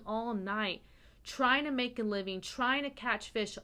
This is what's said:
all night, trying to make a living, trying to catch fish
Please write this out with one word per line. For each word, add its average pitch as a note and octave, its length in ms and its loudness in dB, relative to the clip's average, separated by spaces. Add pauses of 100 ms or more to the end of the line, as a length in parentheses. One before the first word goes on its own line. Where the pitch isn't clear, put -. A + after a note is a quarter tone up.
all A3+ 300 -2
night, G3 480 -2 (420)
trying C4+ 400 4
to D4+ 60 -2
make B3 280 0
a A3+ 40 0
living, F#3+ 400 -2
trying C4 400 0
to C#4 80 -4
catch A#3 400 -2
fish G#3 340 0